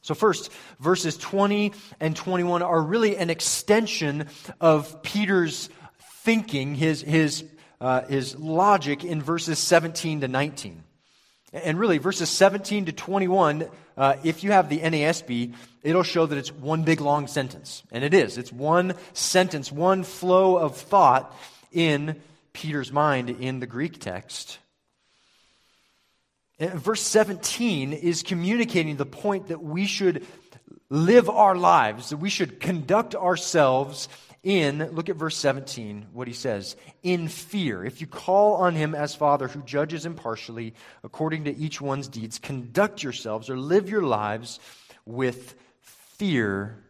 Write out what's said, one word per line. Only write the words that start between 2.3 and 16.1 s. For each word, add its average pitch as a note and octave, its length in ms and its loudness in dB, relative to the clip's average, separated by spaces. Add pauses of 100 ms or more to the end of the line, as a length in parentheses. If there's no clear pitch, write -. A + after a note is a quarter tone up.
are E3+ 200 2
really G3+ 340 2
an F3 140 -2
extension E3 960 0 (320)
of D#3 420 2
Peter's F#3 680 0 (540)
thinking, D3 520 0
his, D#3 260 0
his, D3+ 440 2 (340)
uh, B2+ 220 2
his C3 360 -4
logic D#3+ 680 2
in D#3+ 160 -4
verses D#3+ 380 -2
seventeen D#3+ 600 2
to C3+ 80 -2
nineteen. B2+ 560 -4 (720)
And E3 260 -4
really, F#3+ 200 2
verses F3 300 -2
seventeen G3 560 2
to E3 60 -6
twenty-one, F3 760 0 (280)
uh, C3+ 260 4
if D#3+ 200 -2
you G3+ 80 0
have F3+ 180 6
the D3+ 120 -2
N D#3+ 120 0
A D3+ 100 0
S E3 180 0
B, A#2+ 320 -4 (300)
it'll E3 180 2
show E3+ 240 2